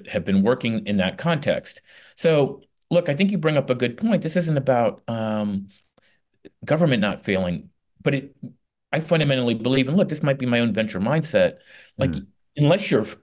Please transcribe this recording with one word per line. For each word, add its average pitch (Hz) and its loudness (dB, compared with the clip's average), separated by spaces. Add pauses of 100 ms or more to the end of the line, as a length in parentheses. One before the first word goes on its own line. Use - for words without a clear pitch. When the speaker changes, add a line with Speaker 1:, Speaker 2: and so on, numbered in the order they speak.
Speaker 1:
have 92 -4
been 98 2
working 113 0
in 104 0
that 92 0
context. - -4 (320)
So, 151 0 (260)
look, 170 2
I 143 0
think 190 2
you 202 -2
bring 156 0
up 139 0
a 127 0
good 123 -2
point. 214 0
This 160 -4
isn't 160 0
about, 120 0
um, 107 -4 (960)
government 143 2
not 101 -2
failing, 92 -2 (320)
but 139 0
it, - -8 (560)
I 151 0
fundamentally 139 2
believe, 127 0
and 147 0
look, 202 2
this 151 -8
might 139 0
be 123 -4
my 120 2
own 117 0
venture 107 -2
mindset, 156 2 (400)
like, - 0
Speaker 2:
Mm. 73 -6 (320)
Speaker 1:
unless 165 2
you're, 107 2 (180)